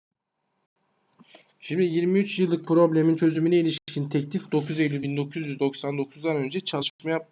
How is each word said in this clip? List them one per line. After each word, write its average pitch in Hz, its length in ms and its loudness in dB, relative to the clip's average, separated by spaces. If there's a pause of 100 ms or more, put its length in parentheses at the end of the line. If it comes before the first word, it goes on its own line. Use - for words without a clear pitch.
(1600)
Şimdi 175 240 -2
yirmi 175 340 2
üç 202 200 0
yıllık 170 280 0
problemin 160 500 4
çözümüne 160 400 2
ilişkin 151 520 -2
teklif 147 440 -4
dokuz 151 280 -2
Eylül 143 220 0
bin 143 140 -4
dokuz 147 320 -6
yüz 139 120 -6
doksan 139 380 -2
dokuzdan 151 380 -4
önce 139 240 -4
çalışmaya 160 720 -6